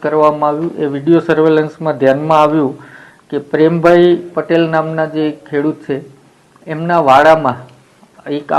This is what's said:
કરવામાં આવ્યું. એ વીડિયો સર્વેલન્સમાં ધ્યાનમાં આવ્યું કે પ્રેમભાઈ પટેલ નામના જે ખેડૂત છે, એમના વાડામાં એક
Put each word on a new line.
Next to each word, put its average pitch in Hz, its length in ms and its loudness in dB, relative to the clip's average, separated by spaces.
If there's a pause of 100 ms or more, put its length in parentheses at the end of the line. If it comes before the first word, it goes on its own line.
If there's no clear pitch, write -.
કરવામાં 151 480 0
આવ્યું. 160 180 -6 (120)
એ 151 100 -2
વીડિયો 156 340 0
સર્વેલન્સમાં 156 760 0
ધ્યાનમાં 147 420 2
આવ્યું 151 280 0 (580)
કે 143 80 -4 (120)
પ્રેમભાઈ 170 640 4 (220)
પટેલ 165 280 -2 (100)
નામના 160 420 -4
જે 156 100 -2 (220)
ખેડૂત 151 400 -4
છે, 139 80 -4 (720)
એમના 165 340 -2 (100)
વાડામાં 147 480 4 (800)
એક 147 120 -12 (100)